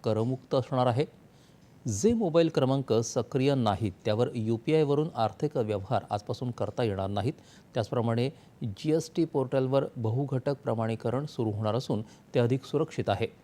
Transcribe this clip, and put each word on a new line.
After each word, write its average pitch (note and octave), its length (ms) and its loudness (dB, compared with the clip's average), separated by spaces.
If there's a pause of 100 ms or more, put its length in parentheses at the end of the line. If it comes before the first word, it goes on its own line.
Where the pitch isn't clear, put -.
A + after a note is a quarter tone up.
करमुक्त A#2 520 -2
असणार B2+ 320 2
आहे. B2+ 400 -2 (600)
जे A#2+ 260 2
मोबाईल E3+ 400 4
क्रमांक C3+ 400 2
सक्रिय C3 640 0
नाहीत, G#2 360 2 (140)
त्यावर A2+ 300 2
यूपीआयवरून C#3+ 800 2
आर्थिक A#2+ 420 -2
व्यवहार G#2 520 -2
आजपासून A#2 420 -4
करता G#2+ 320 -4
येणार G2 240 0
नाहीत. G2+ 260 -2 (400)
त्याचप्रमाणे A#2 560 0 (340)
जीएसटी D#3 640 -2
पोर्टलवर C3+ 600 0 (120)
बहुघटक C3 560 -2 (100)
प्रमाणीकरण A2+ 640 -2
सुरू A2 260 -4
होणार G#2+ 240 -2
असून, A#2+ 260 -2
ते - 380 -6
अधिक A#2+ 240 2
सुरक्षित - 460 -4
आहे. G2+ 180 0 (160)